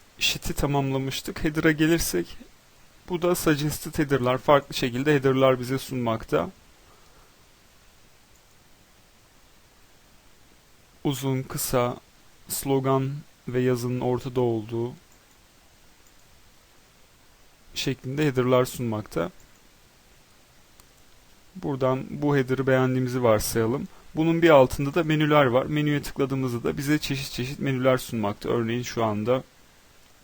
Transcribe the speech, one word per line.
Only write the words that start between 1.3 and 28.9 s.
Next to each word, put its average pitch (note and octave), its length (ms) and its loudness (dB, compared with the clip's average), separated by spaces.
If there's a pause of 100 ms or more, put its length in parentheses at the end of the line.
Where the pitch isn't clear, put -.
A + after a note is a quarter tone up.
Header'a D#3+ 280 2
gelirsek, D#3+ 640 0 (720)
bu F3 140 -4
da F3+ 120 4
suggested D3+ 640 -2
header'lar. C3 400 2
Farklı C#3 360 4
şekilde C3+ 400 0
header'lar C3 460 4
bize B2 180 -4
sunmakta. B2+ 720 -4 (4000)
Uzun, C3+ 380 -2
kısa, B2+ 540 -2 (520)
slogan C3+ 640 0 (360)
ve B2+ 120 -2
yazının B2+ 400 0
ortada B2 400 -2
olduğu A#2 520 -2 (2750)
şeklinde C#3 500 -4
header'lar B2+ 400 2
sunmakta. B2 680 -6 (2250)
Buradan C3 540 -2
bu C#3+ 260 0
header'ı C3 300 0
beğendiğimizi C3 560 2
varsayalım. A#2 680 2 (280)
Bunun E3 260 2
bir E3+ 80 8
altında C#3 440 6
da E3+ 100 2
menüler D3+ 400 4
var. B2+ 220 2
Menüye D3 360 0
tıkladığımızda C3 600 -2
da D3 140 -2
bize D3+ 220 0
çeşit C3+ 340 -6
çeşit B2+ 260 -8
menüler C3 400 0
sunmakta. G#2+ 500 -6
Örneğin A#2+ 340 -2
şu A#2 220 -4